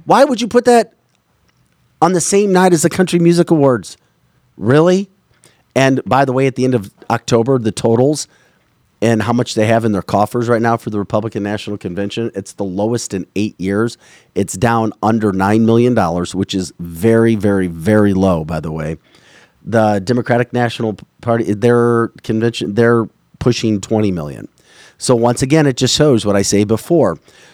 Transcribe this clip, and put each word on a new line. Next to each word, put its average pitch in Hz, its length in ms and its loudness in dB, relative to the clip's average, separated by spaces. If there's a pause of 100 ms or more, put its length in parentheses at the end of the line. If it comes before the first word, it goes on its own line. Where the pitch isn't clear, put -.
Why 220 180 4
would 247 180 0
you 240 60 -4
put 240 180 0
that 240 280 2 (1080)
on 175 120 2
the 175 80 0
same 202 300 0
night 180 220 4
as 160 80 2
the 170 80 0
Country 175 300 0
Music 170 320 2
Awards? 135 440 2 (640)
Really? 165 520 2 (640)
And 131 300 2
by 127 200 2
the 131 80 0
way, 135 140 0
at 127 80 -4
the 127 100 -2
end 127 80 0
of 98 180 -4 (180)
October, 117 500 0
the 107 120 -2
totals 127 560 0 (760)
and 110 220 2
how 120 100 0
much 123 220 -2
they 107 120 0
have 113 160 2
in 113 80 0
their 95 100 -2
coffers 107 460 -2
right 117 140 0
now 117 160 0
for - 120 -12
the 107 80 -6
Republican 104 460 -4
National 104 340 -6
Convention, 101 560 -8
it's 95 200 -12
the - 100 -10
lowest 104 500 -4
in 92 220 -8
eight 104 240 -4
years. 101 380 -4 (380)
It's - 180 -2
down 113 400 0 (100)
under 107 300 0
nine 104 320 2
million 117 280 2
dollars, 87 400 -2
which 95 220 -4
is 92 240 -6
very, 113 560 0
very, 98 320 0
very 101 460 2
low, 95 320 0
by 78 160 -6
the 80 100 -8
way. 78 260 -8 (680)
The 107 340 2
Democratic 120 540 -2
National 120 440 -4 (240)
Party, 117 320 -2
their 120 540 2 (160)
convention, 110 520 -4
they're 117 300 2 (340)
pushing 110 420 0
twenty 107 300 -2
million. 71 360 -10 (500)
So - 160 0
once 120 280 2
again, 147 260 2
it 131 80 0
just 127 180 0
shows 135 320 2
what 101 120 0
I 101 40 2
say 101 220 0
before. 110 560 0 (340)